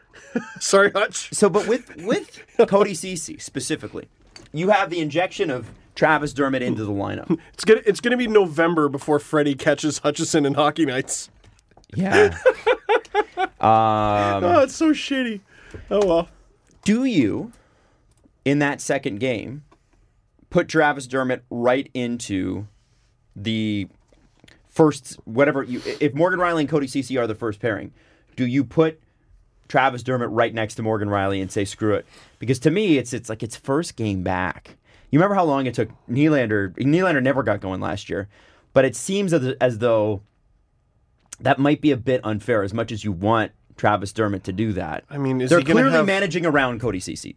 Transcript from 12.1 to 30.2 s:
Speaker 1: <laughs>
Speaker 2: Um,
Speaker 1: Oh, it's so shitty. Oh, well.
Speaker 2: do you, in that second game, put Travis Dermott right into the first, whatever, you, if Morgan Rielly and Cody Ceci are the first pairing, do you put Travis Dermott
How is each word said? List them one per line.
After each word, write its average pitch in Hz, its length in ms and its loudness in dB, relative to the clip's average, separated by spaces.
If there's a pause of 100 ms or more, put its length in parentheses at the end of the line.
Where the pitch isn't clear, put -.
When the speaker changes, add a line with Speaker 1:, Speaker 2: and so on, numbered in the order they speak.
Speaker 1:
<laughs> - 40 6 (1120)
Speaker 2:
Um, 104 840 2
Speaker 1:
Oh, 294 200 4
it's - 120 -4
so 320 160 2
shitty. 247 500 -4 (480)
Oh, 208 160 2
well. 170 220 2 (560)
Speaker 2:
do 220 220 2
you, 156 460 0 (920)
in 143 160 0
that 143 220 -2
second 131 380 -4
game, 127 440 -6 (880)
put 175 180 2
Travis 147 400 2
Dermott 127 420 -2
right 123 440 0
into 104 760 -6 (680)
the 107 520 -4 (800)
first, - 480 2 (100)
whatever, 135 380 2
you, 123 180 -8 (180)
if 143 140 2
Morgan 175 260 2
Rielly 170 220 0
and 135 80 0
Cody 143 180 0
Ceci 131 300 -4
are 117 100 0
the 110 80 -4
first 107 240 -6
pairing, 104 340 -4 (420)
do 127 100 -2
you 131 180 0
put 160 360 0 (680)
Travis 127 360 2
Dermott 123 280 -2